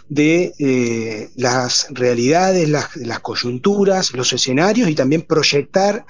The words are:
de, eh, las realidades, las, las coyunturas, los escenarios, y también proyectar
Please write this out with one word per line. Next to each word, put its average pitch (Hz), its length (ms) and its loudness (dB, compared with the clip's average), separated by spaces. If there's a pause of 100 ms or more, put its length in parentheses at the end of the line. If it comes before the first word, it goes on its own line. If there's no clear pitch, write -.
de, 160 520 2
eh, 117 760 -2
las 123 540 -2
realidades, 143 800 2
las, 151 260 -2
las 117 240 -8
coyunturas, 185 920 -2
los 123 180 -2
escenarios, 175 580 2
y 151 60 0
también 156 280 2
proyectar 165 880 0